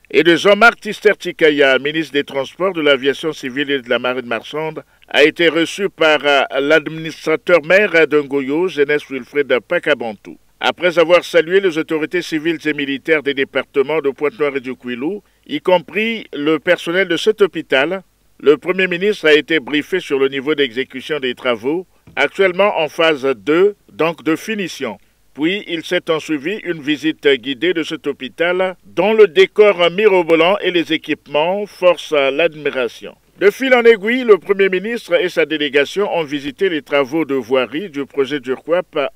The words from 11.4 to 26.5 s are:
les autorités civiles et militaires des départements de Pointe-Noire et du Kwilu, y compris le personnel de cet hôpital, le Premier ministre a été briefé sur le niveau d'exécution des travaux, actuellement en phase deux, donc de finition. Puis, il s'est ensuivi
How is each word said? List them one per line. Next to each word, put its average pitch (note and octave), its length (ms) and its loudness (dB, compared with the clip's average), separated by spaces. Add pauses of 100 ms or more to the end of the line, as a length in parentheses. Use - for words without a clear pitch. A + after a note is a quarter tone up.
les F3+ 200 0
autorités D#3+ 420 -4
civiles D#3+ 460 -4
et D3+ 80 -2
militaires C#3+ 480 -2
des C#3 100 -2
départements C#3 720 -2
de C#3 80 0
Pointe-Noire C#3+ 460 -4
et C#3+ 40 -4
du B2+ 140 -10
Kwilu, B2 460 -8 (260)
y C#3+ 160 -6
compris F#3 720 -2
le D3 240 0
personnel F3+ 500 0
de E3+ 80 0
cet G#3+ 240 0
hôpital, E3 640 0 (360)
le C#3+ 200 4
Premier F#3 280 -2
ministre F3+ 400 -2
a D3 60 6
été D3+ 260 2
briefé C#3+ 420 -4
sur C#3+ 180 -4
le C3+ 100 2
niveau C3+ 260 -4
d'exécution C3+ 640 -4
des C3 160 -4
travaux, C3 520 -4 (280)
actuellement F#3 640 0
en D3+ 100 -2
phase D#3 360 0 (140)
deux, E3+ 360 2 (160)
donc D3+ 320 -4
de D3+ 140 -2
finition. D3 640 -8 (340)
Puis, F3+ 340 -4
il D#3+ 160 -8
s'est - 280 -4
ensuivi D#3 540 -4